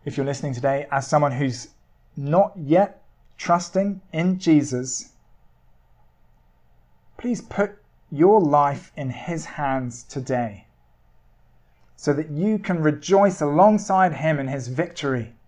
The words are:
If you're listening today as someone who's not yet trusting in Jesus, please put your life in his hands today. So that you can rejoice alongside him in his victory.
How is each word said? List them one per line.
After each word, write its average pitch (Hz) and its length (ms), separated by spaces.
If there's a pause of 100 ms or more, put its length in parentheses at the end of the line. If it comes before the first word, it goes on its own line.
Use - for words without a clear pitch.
If 135 100
you're 139 100
listening 139 280
today 135 380
as 139 160
someone 147 260
who's 127 360 (460)
not 165 400
yet 175 480 (340)
trusting 190 640 (120)
in 180 260
Jesus, 131 720 (2000)
please 240 240
put - 360 (320)
your 180 320
life 143 540
in 131 140
his 160 360
hands 135 580
today. 123 600 (1300)
So - 180
that 156 160
you 196 300
can 180 220
rejoice 180 600
alongside 190 720
him 147 260
in 135 80
his 131 200
victory. 131 680 (140)